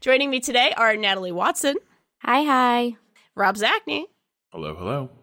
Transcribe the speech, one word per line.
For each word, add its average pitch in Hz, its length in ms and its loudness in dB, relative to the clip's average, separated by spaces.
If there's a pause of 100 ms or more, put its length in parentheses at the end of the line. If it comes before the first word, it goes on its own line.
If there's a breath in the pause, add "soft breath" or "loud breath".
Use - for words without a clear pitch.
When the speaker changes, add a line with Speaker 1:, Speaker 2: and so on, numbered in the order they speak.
Speaker 1:
Joining 262 280 2
me 262 100 -2
today 247 380 2
are 220 180 4
Natalie 196 360 -2
Watson. 277 460 -2 (420)
Speaker 2:
Hi, 262 240 2
hi. 240 540 2 (380 soft breath)
Speaker 1:
Rob 196 200 2
Zacny. 294 480 -2 (480)
Speaker 3:
Hello, 78 240 -10
hello. 117 340 -6 (140)